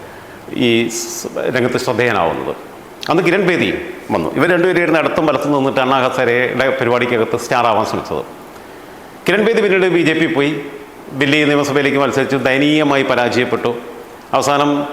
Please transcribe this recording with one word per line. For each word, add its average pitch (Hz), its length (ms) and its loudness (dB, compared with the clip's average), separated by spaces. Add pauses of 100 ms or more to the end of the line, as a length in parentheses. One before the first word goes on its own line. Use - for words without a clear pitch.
(680)
ഈ 117 200 2
സ് - 400 -8 (280)
രംഗത്ത് 123 220 0
ശ്രദ്ധേയനാവുന്നത്. 95 760 0 (560)
അന്ന് 170 160 2
കിരൺ 180 220 2
ബേദി 156 220 0 (420)
വന്നു. 113 260 0
ഇവർ 151 160 2
രണ്ടുപേരും 175 300 2
ഇരുന്ന് 160 160 2
അടുത്തും 156 260 0
വലത്തും 139 260 0
നിന്നിട്ട് 135 340 2
അണ്ണാ 135 200 2
ഹസാരയുടെ 123 760 2
പരിപാടിക്കകത്ത് 120 680 2
സ്റ്റാർ 123 200 2
ആവാൻ 107 200 2
ശ്രമിച്ചത്. 82 380 -6 (1040)
കിരൺ 196 200 2
ബേദി 220 180 2
പിന്നീട് 190 220 2 (100)
ബി 170 120 2
ജെ 160 40 2
പി 160 220 2
പോയി, 143 180 2 (640)
ദില്ലി 143 240 4
നിയമസഭയിലേക്ക് 139 600 2
മത്സരിച്ച് 135 340 0 (100)
ദയനീയമായി 143 560 4
പരാജയപ്പെട്ടു. 120 680 0 (600)
അവസാനം, 143 360 2 (240)